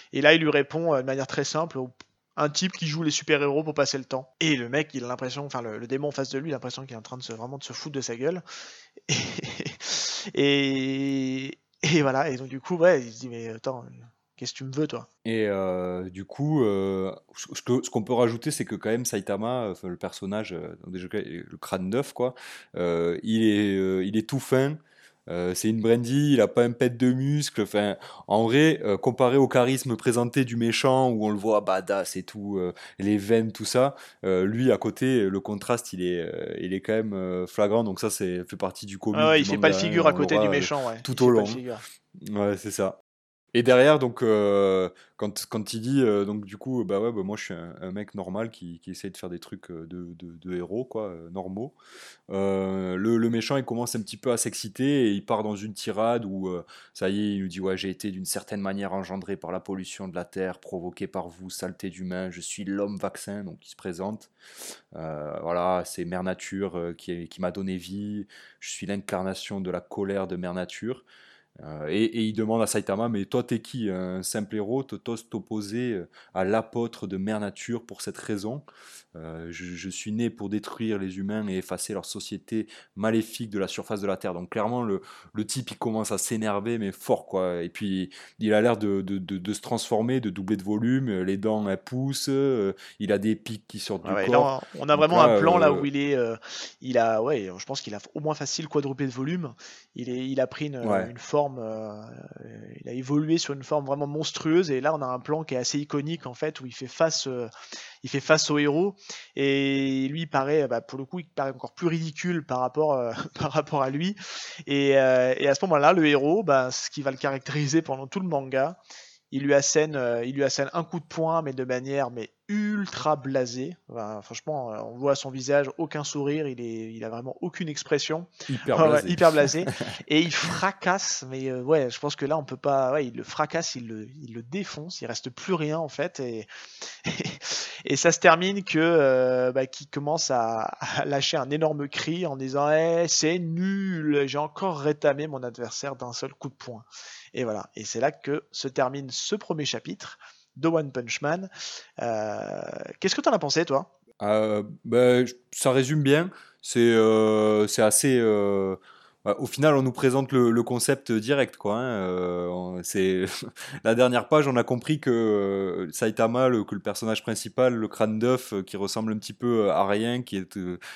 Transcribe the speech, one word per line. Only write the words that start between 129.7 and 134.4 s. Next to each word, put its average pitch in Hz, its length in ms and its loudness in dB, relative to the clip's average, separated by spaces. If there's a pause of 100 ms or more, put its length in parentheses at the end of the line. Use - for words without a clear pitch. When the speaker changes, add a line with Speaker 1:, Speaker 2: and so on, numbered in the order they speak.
Speaker 1:
Et 151 120 4
il 165 120 2
fracasse, 180 960 -2
mais, 131 200 -4
euh, 127 140 -4
ouais, 139 260 4
je 113 100 -8
pense 147 160 -4
que 139 120 -2
là, 156 100 0
on 151 60 -6
peut 127 140 -10
pas, 135 340 2
ouais, 143 160 0
il 117 80 -10
le 117 80 -8
fracasse, 165 500 -2
il 117 140 -10
le, 110 200 -10 (140)
il 120 120 -14
le 117 100 -12